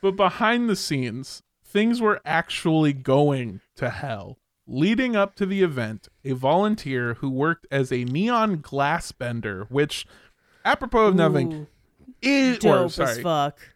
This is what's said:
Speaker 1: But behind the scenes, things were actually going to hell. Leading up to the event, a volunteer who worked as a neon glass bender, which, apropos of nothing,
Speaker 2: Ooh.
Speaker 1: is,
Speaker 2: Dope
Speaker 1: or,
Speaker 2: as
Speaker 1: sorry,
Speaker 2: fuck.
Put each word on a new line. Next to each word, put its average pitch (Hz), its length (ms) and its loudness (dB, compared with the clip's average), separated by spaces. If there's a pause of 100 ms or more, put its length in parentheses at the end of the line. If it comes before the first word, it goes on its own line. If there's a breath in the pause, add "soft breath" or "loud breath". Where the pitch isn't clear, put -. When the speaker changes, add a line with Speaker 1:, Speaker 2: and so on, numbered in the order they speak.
Speaker 1:
But 190 140 0
behind 226 520 2
the 208 80 2
scenes, 127 680 -6 (200)
things 233 380 0
were 214 240 2
actually 156 680 0
going 135 720 0 (140)
to 120 160 -4
hell. 120 480 -10 (260)
Leading 220 500 0
up 202 200 0
to 202 100 -2
the 196 160 0
event, 123 460 -2 (180)
a 139 60 -4
volunteer 135 840 0
who 139 140 -6
worked 143 400 -2
as 139 220 0
a 123 140 -2
neon 202 560 0
glass 143 500 -2
bender, 107 580 -8
which, 143 380 -2 (580 soft breath)
apropos 240 400 2
of 202 100 6
nothing, 160 380 2
Speaker 2:
Ooh. 151 140 -12 (520)
Speaker 1:
is, 262 380 2
Speaker 2:
Dope 196 240 4
Speaker 1:
or, 180 40 0
Speaker 2:
as 170 100 -6
Speaker 1:
sorry, 123 260 -2
Speaker 2:
fuck. 147 380 -2 (160)